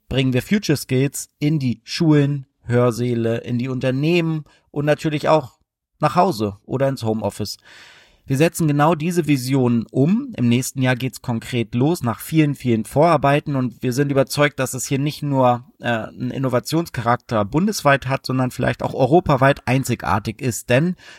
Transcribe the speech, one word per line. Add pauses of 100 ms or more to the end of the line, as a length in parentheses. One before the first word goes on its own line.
bringen
wir
Future
Skills (100)
in
die
Schulen, (160)
Hörsäle,
in
die
Unternehmen (260)
und
natürlich
auch (440)
nach
Hause
oder
ins
Homeoffice. (680)
Wir
setzen
genau
diese
Visionen
um.
Im
nächsten
Jahr
geht's
konkret
los
nach
vielen,
vielen
Vorarbeiten
und
wir
sind
überzeugt,
dass
es
hier
nicht
nur, (160)
äh,
einen
Innovationscharakter
bundesweit
hat,
sondern
vielleicht
auch
europaweit
einzigartig
ist,
denn (240)